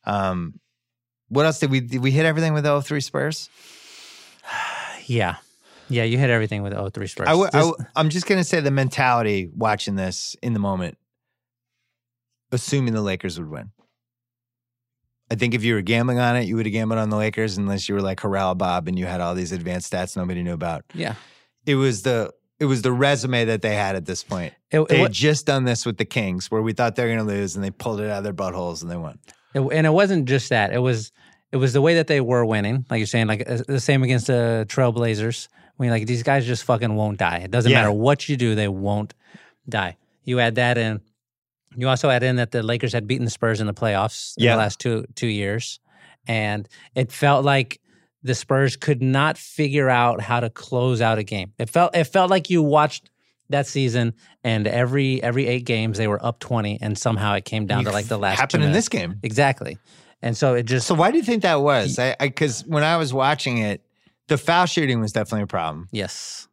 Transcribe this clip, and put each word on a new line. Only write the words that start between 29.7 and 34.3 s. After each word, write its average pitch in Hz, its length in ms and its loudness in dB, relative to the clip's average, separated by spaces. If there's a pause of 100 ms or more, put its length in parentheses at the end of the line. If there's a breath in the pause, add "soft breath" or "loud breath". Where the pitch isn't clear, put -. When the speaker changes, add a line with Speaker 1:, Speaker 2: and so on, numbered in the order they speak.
Speaker 2:
it 156 40 4
wasn't 185 360 4
just 131 220 0
that. 104 240 2
It 120 60 0
was, 120 320 -2 (400 soft breath)
it 139 60 -2
was 127 160 2
the 139 80 4
way 165 140 6
that - 120 2
they 143 140 2
were 120 240 2
winning. 110 440 0
Like 117 100 0
you're 104 80 0
saying, 113 200 2
like, 107 220 -2
uh, 120 180 -2
the 139 120 0
same 135 240 2
against 123 240 2
the 117 420 2